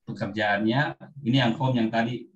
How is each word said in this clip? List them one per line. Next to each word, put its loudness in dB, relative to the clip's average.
pekerjaannya. 0
Ini 2
yang 2
form 0
yang 2
tadi -2